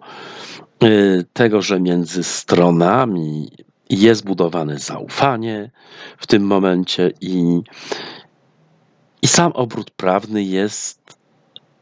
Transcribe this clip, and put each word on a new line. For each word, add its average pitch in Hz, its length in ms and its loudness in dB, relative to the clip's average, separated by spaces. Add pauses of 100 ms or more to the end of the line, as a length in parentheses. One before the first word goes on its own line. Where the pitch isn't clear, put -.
(840)
y, 98 480 4
tego, 107 300 2
że 95 180 0
między 87 440 0
stronami 87 1300 0 (400)
jest 101 340 4
budowane 85 540 -2
zaufanie 113 920 -4 (480)
w - 80 -16
tym 101 200 2
momencie 92 760 0
i, 87 400 0 (1600)
i - 40 2
sam - 260 2
obrót 117 380 -6
prawny 101 540 -2
jest - 760 -6 (640)